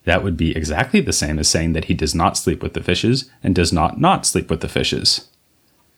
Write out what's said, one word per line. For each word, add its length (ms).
that 180
would 140
be 180
exactly 460
the 120
same 260
as 80
saying 260
that 120
he 80
does 220
not 220
sleep 260
with 100
the 100
fishes 460
and 100
does 200
not 260
not 260
sleep 240
with 120
the 80
fishes. 580